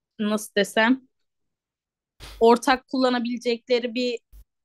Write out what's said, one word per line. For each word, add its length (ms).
nasıl 380
desem 440
ortak 480
kullanabilecekleri 1080
bir 240